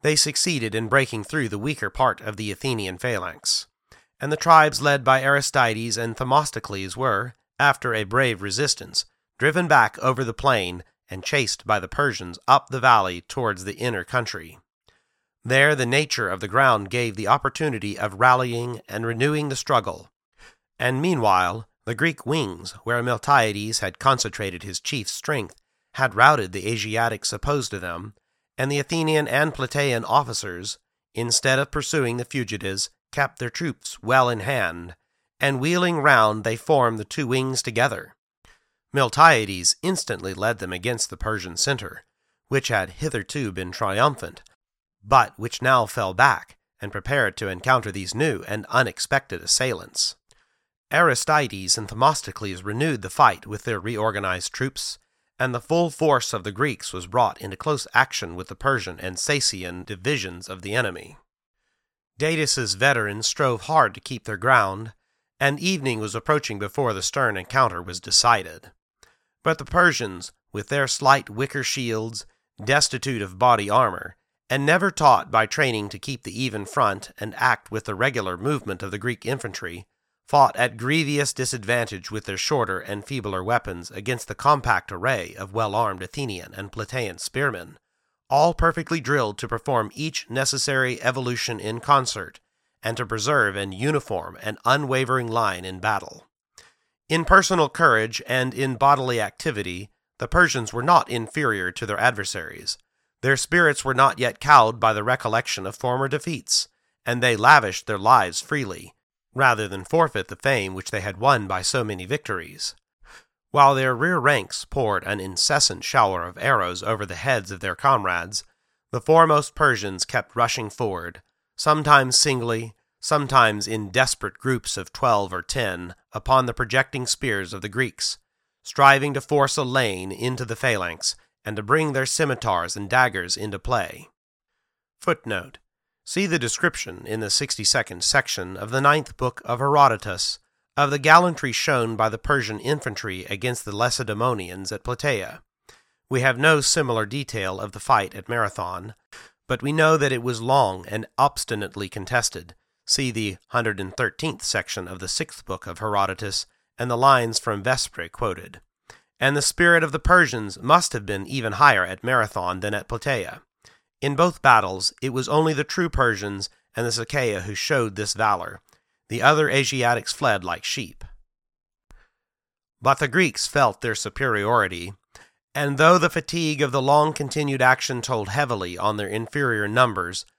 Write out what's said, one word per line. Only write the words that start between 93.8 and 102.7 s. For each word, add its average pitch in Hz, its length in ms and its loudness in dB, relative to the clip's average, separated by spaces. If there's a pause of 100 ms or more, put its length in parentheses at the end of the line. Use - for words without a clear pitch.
and 107 220 -8
unwavering 131 640 0
line 101 360 0
in 92 140 -10
battle. 104 480 -4 (800)
In 160 160 0
personal 180 440 6
courage 113 580 2
and 127 260 0
in 131 220 -2
bodily 131 460 2
activity, 101 680 -6 (300)
the 123 80 -6
Persians 156 460 2
were 120 100 -4
not 165 260 6
inferior 110 640 -2
to 110 160 -8
their 101 140 -4
adversaries. 101 800 -2 (420)